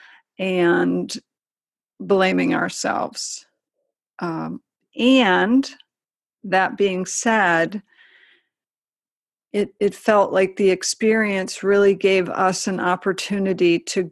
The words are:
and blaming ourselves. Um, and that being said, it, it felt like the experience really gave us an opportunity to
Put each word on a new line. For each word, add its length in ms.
and 800
blaming 560
ourselves. 880
Um, 420
and 720
that 340
being 280
said, 800
it, 260
it 160
felt 380
like 240
the 140
experience 920
really 320
gave 340
us 380
an 120
opportunity 1000
to 320